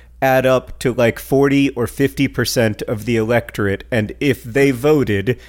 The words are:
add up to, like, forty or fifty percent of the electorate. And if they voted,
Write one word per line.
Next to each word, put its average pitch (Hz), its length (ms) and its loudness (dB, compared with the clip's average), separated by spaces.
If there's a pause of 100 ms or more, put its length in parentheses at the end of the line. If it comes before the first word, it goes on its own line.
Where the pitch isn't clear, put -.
(220)
add 131 240 2
up 127 320 0
to, 131 160 -2
like, 117 240 2
forty 139 520 2
or 120 160 -4
fifty 139 420 -2
percent 113 540 -2
of 104 220 -6
the 117 120 0
electorate. 110 720 -2
And 107 300 -2
if 139 220 0
they 139 280 2
voted, 120 680 0 (100)